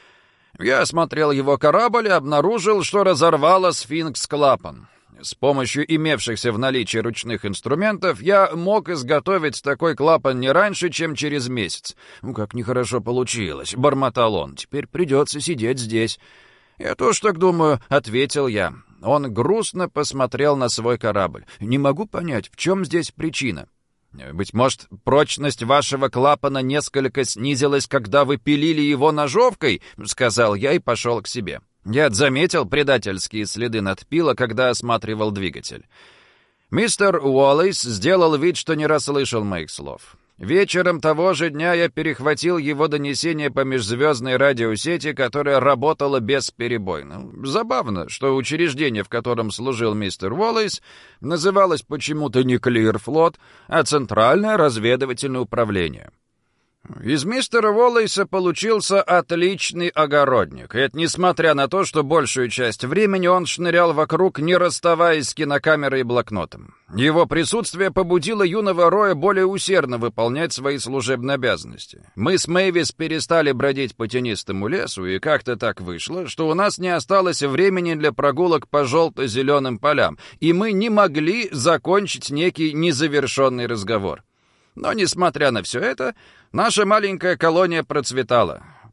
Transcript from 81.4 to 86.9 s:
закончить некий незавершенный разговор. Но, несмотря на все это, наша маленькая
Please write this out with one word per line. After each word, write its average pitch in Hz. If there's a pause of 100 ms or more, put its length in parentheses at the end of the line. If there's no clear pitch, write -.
закончить 151
некий 156
незавершенный 139
разговор. 101 (560)
Но, -
несмотря 165
на 107
все -
это, 233 (380)
наша 202
маленькая 196